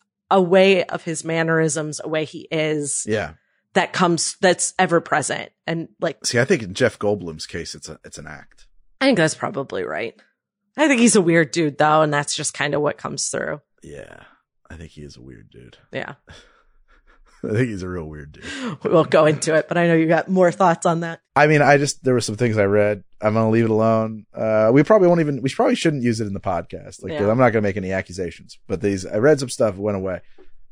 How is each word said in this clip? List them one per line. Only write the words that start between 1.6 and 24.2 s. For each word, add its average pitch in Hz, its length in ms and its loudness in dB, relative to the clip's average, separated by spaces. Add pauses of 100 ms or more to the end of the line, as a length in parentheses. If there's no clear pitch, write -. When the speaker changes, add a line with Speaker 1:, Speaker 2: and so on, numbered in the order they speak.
Speaker 1:
a 151 60 -10
way 156 160 -2
he - 260 -14
is 151 560 -2
Speaker 2:
Yeah. 98 280 -4 (400)
Speaker 1:
that 180 180 0
comes, 170 480 0
that's - 360 0
ever 170 240 2
present. - 520 -4 (160)
And, 165 200 -6 (120)
like, - 260 -6
Speaker 2:
See, 120 140 0
I 123 40 4
think 165 200 0
in 92 100 -12
Jeff 117 240 0
Goldblum's 90 480 -4
case, 82 300 -12
it's - 120 -20
a, 78 160 -16
it's - 140 -20
an 76 80 -16
act. - 400 -20 (340)
Speaker 1:
I 262 60 0
think 254 120 2
that's 160 160 2
probably 135 500 -8
right. 82 340 -8 (600)
I 302 100 2
think 277 120 2
he's 233 140 6
a 214 60 4
weird 165 300 2
dude, 151 260 -2
though, 151 240 4
and 151 120 2
that's 143 220 -4
just - 200 -6
kinda 147 260 -2
what 147 160 -2
comes - 320 -8
through. - 320 -6 (220)
Speaker 2:
Yeah. 52 400 -18 (480)
I 82 60 -20
think 80 160 -18
he 76 100 -20
is 71 160 -20
a - 20 -20
weird 60 300 -20
dude. 60 260 -20 (160)
Speaker 1:
Yeah. - 220 -12 (120)
Speaker 2:
<laughs> - 80 -20 (1120)
I - 80 -6
think 120 160 0
he's 98 140 -10
a 92 60 -10
real 90 180 -8
weird 76 260 -16
dude. - 120 -20 (380)
Speaker 1:
We - 80 -4
won't 160 200 2
go 156 160 4
into 156 280 0
it, 156 140 0
but 160 80 -4
I 170 100 2
know 170 80 2
you 160 140 2
got 165 200 0
more 185 220 4
thoughts 170 360 2
on 170 140 0
that. 165 200 -10 (160)
Speaker 2:
I 147 100 6
mean, 151 140 6
I 143 160 6
just, 143 260 -2
there 127 120 2
were 120 80 2
some 107 140 -6
things 113 200 0
I 104 80 4
read. 104 400 2 (160)
I'm 107 140 0
gonna 110 160 2
leave 113 160 4
it 110 40 2
alone. 110 640 0